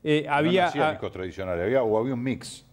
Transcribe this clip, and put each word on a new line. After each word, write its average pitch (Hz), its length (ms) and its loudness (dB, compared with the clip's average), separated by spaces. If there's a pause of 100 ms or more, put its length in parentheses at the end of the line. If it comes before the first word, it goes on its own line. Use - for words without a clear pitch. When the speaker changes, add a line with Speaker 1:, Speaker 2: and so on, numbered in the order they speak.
Speaker 1:
eh, 151 240 2
Speaker 2:
No 139 60 -2
Speaker 1:
había, 170 340 4
Speaker 2:
nacían 156 240 0
Speaker 1:
ah, 151 40 -4
Speaker 2:
hijos 98 180 -6
tradicionales, 92 520 -4
había, 127 180 2
o 110 160 2
había 127 160 -2
un 120 80 -6
mix. - 500 -6